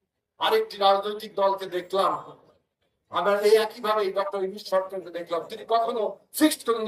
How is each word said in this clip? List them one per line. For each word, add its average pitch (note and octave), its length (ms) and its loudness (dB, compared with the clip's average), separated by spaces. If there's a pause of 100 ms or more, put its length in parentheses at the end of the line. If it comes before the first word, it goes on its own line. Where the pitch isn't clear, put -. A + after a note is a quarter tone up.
(460)
আরেকটি A3 300 0 (100)
রাজনৈতিক G3+ 460 2 (100)
দলকে G3 240 2 (120)
দেখলাম, F#3 340 0 (1080)
আমরা G3+ 160 2 (140)
এই G#3 60 8 (120)
একইভাবে A3 360 -2 (160)
ডক্টর G3 260 -2
ইউনূস G3 200 -8 (100)
সরকারকে F#3+ 440 -2
দেখলাম, E3+ 240 -4 (100)
তিনি G#3+ 120 -10 (100)
কখনো A3+ 280 0 (360)
ফিক্সড D4+ 300 4
কোনো A3+ 200 0